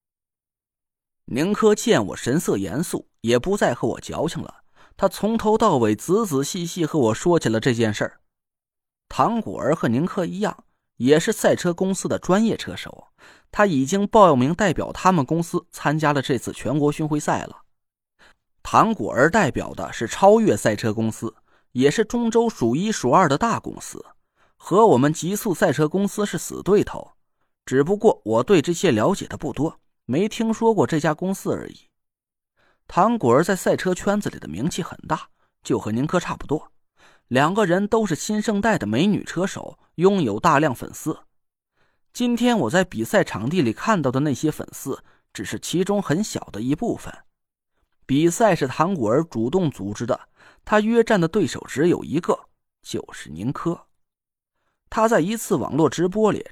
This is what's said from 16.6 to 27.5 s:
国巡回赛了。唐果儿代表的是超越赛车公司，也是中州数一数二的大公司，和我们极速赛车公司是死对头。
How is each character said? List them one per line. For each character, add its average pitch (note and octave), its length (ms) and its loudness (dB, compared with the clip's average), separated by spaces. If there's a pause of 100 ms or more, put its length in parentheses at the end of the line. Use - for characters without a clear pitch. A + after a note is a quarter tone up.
国 D3 140 2
巡 D#3 160 -4
回 D3 120 -2
赛 D3+ 240 -2
了。 - 200 -16 (1000)
唐 F#3+ 300 2
果 G2+ 180 -6
儿 C3 180 4
代 F3 220 2
表 - 220 -6
的 - 200 -10
是 A#2 140 -6
超 G#3 320 6
越 D#3 180 2
赛 G#2+ 180 0
车 G#2+ 180 -2
公 A2 180 -2
司， - 240 -10 (380)
也 B2+ 180 4
是 A3+ 120 2
中 A#3 280 -2
州 A#3 180 4
数 A#2+ 260 0
一 G3+ 160 -2
数 B2 200 -2
二 E3 180 6
的 C#3 80 0
大 G#3+ 220 -2
公 - 200 -14
司， - 240 -16 (520)
和 G#3+ 320 4
我 E3+ 100 6
们 C#3+ 160 4
极 F3+ 220 -4
速 G3+ 180 -2
赛 F3+ 180 2
车 D3+ 160 0
公 G3 200 -2
司 G#3 180 -4
是 G3 120 -6
死 - 260 -10
对 F#3 200 4
头。 - 280 -12 (540)